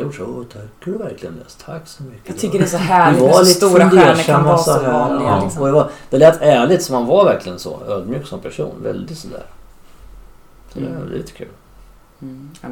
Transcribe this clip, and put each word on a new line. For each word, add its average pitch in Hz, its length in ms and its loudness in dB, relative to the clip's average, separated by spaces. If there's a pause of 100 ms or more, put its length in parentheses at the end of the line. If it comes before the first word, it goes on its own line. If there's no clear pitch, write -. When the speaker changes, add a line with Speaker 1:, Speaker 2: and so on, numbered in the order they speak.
Speaker 1:
har - 20 -6
gjort." 143 100 -10
Så, - 80 -12
"Åh, 123 200 -12 (100)
tack, 107 80 -18 (240)
du 175 60 -8
verkligen 185 440 -12
det? - 300 -20
Tack 156 220 -14
så - 160 -20
mycket." 123 260 -20
Speaker 2:
Jag 175 80 -12
tycker 190 220 -4
det 185 60 2
är - 40 -2
så 175 80 -4
härligt 170 440 2
Speaker 1:
Vi 127 40 6
Speaker 2:
när 143 60 4
Speaker 1:
var 175 60 6
Speaker 2:
så 185 60 6
Speaker 1:
lite 185 120 6
Speaker 2:
stora 196 160 2 (180)
stjärnor - 0 -
Speaker 1:
fundersamma 180 340 6 (140)
Speaker 2:
kan 143 80 2
vara 170 120 4
så 165 60 0 (100)
Speaker 1:
så 135 80 0
här. 131 120 -2
Speaker 2:
vanliga, 127 360 -2
Speaker 1:
Ja. 98 140 0
Speaker 2:
liksom. 143 180 -8
Speaker 1:
Och 135 60 0
det 139 60 0
var, 147 160 2 (200)
det 135 80 0
lät 160 240 6
ärligt, 147 420 2
som 131 120 -6
han 120 100 -2
var 185 200 2
verkligen 92 340 -2
så 73 280 -12
ödmjuk 104 400 -8
som 95 120 -14
person. - 440 -10
Väldigt 104 340 -10
sådär. - 260 -16 (1300)
Så - 60 -14
det 139 60 -10
är - 40 -10
Speaker 2:
Mm. - 240 -12
Speaker 1:
lite - 180 -12
kul. - 160 -18 (760)
Speaker 2:
Mm. 135 280 -18 (120)
Ja, - 100 -18